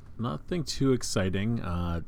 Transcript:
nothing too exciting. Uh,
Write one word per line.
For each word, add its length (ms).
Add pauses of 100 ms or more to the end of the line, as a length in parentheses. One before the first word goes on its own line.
(160)
nothing 460
too 300
exciting. 680
Uh, 480